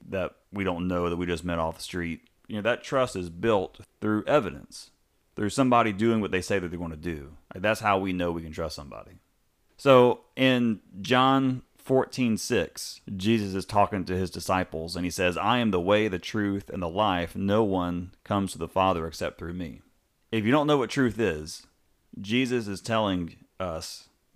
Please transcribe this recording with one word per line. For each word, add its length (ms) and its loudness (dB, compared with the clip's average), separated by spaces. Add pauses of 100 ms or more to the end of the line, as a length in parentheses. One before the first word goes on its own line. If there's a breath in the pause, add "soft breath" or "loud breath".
that 240 -4 (200)
we 120 -4
don't 240 0
know, 220 0
that 60 -2
we 100 -2
just 180 -2
met 140 -2
off 180 -2
the 60 -14
street. 400 -6 (260)
You 80 -6
know, 60 -6
that 200 0
trust 320 -2
is 160 -6
built 500 0 (200)
through 260 0
evidence, 640 -2 (460)
through 140 -2
somebody 420 4
doing 280 2
what 120 -2
they 80 0
say 180 -2
that 100 -4
they're 120 -8
gonna 160 -8
do. 400 -8 (180)
Like, 80 -8
that's 180 0
how 180 2
we 140 0
know 200 0
we 100 -6
can 100 -12
trust 220 -6
somebody. 460 -16 (560)
So 460 8 (140)
in 440 2 (200)
John 600 4 (140)
fourteen 600 0
six, 640 -4 (160)
Jesus 380 2
is 120 -4
talking 380 0
to 120 -4
his 140 -2
disciples, 680 -4
and 80 -4
he 60 -2
says, 260 0
"I 220 2
am 140 2
the 80 2
way, 280 4
the 100 -4
truth, 520 -4
and 120 -8
the 60 -4
life. 460 0
No 300 2
one 480 -2 (120)
comes 280 -2
to 60 -14
the 100 -6
Father 380 2
except 320 -8
through 160 -10
me." 260 -10 (500)
If 140 -2
you 80 2
don't 160 4
know 100 4
what 120 0
truth 280 0
is, 480 -4 (540)
Jesus 480 0
is 120 -6
telling 560 -2 (220)
us 500 -8 (280)